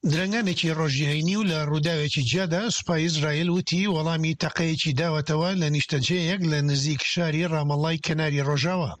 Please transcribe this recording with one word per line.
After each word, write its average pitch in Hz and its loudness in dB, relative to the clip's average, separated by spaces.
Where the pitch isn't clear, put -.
درەنگانێکی 185 0
ڕۆژی 147 0
هەینی 160 0
و 214 0
لە 156 0
ڕووداوێکی 151 0
جیادا 175 0
سوپای 165 0
ئیزرائیل 156 0
وتی 185 0
وەڵامی 160 0
تەقەیەکی 160 0
داوەتەوە 160 0
لە 151 2
نیشتەجەیەک 165 0
لە 151 2
نزیک 139 0
شاری 170 0
ڕامەڵای 151 0
کەناری 151 0
ڕۆژاوە. 147 0